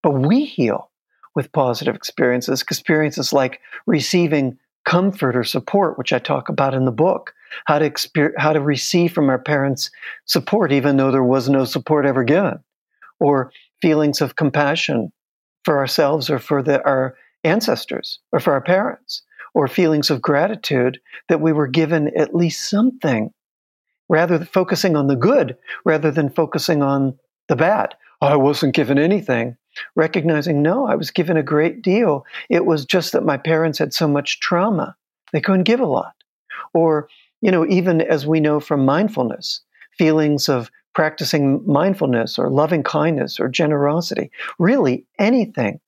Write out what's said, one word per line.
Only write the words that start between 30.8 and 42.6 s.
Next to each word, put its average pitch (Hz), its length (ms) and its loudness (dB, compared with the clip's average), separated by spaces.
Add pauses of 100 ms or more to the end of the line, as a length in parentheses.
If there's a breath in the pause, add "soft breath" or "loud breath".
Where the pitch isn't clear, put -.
I - 100 0
was 156 140 -6
given 165 280 0
a 151 40 0
great 151 380 0
deal. 185 460 0 (240 loud breath)
It 170 160 2
was 156 180 0
just 170 280 -2
that - 120 0
my 143 140 0
parents 160 400 0
had 147 160 -2
so 160 120 0
much 143 340 -2
trauma. 180 540 -2 (380)
They 156 80 -2
couldn't 185 240 0
give 233 160 0
a 254 60 0
lot." 127 260 -4 (640 loud breath)
Or, 160 340 2 (320 soft breath)
you 208 100 2
know, 180 160 4
even 180 360 2
as 143 240 0
we 160 120 2
know 151 220 2
from 147 240 0
mindfulness, 143 760 -2 (340 soft breath)
feelings 156 540 2
of 123 200 -2 (240 soft breath)
practicing 151 720 0
mindfulness 139 720 0
or 135 100 0
loving 147 360 0